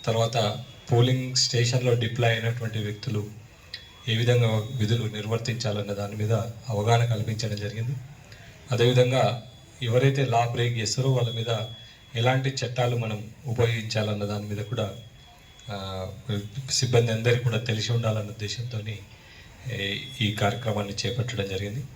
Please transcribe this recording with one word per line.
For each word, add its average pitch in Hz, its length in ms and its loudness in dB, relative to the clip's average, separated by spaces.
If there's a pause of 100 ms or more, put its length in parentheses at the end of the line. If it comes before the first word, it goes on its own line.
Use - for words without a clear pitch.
తర్వాత 113 600 0 (280)
పోలింగ్ 127 420 4
స్టేషన్‌లో 123 600 2
డిప్లాయ్ 117 380 2
అయినటువంటి 113 460 -2
వ్యక్తులు 104 520 -4 (800)
ఏ 113 80 2
విధంగా 117 560 4
విధులు 110 320 2
నిర్వర్తించాలన్న 104 880 -2
దాని 101 240 -6
మీద 104 160 0 (360)
అవగాహన 117 360 4
కల్పించడం 107 520 -2
జరిగింది. 107 360 -4 (800)
అదేవిధంగా 123 840 4 (300)
ఎవరైతే 131 420 4
లా 117 220 4
బ్రేక్ 120 320 0
చేస్తారో 127 340 0
వాళ్ళ 117 200 2
మీద 113 240 -2 (580)
ఎలాంటి 127 340 2
చట్టాలు 120 480 -2
మనం 110 340 -4 (160)
ఉపయోగించాలన్న 110 760 0
దాని 104 220 -4
మీద 104 180 -4
కూడా, 101 300 -4 (760)
ఆ, 95 360 -6 (640)
సిబ్బంది 117 420 4
అందరికీ 117 320 2
కూడా 110 140 2
తెలిసి 110 340 -2
ఉండాలన్న 107 380 0
ఉద్దేశంతోని, 104 680 -8 (720)
ఏ, 101 260 -4 (220)
ఈ 101 120 4
కార్యక్రమాన్ని 101 600 -2
చేపట్టడం 101 540 -2
జరిగింది. 101 360 -4 (120)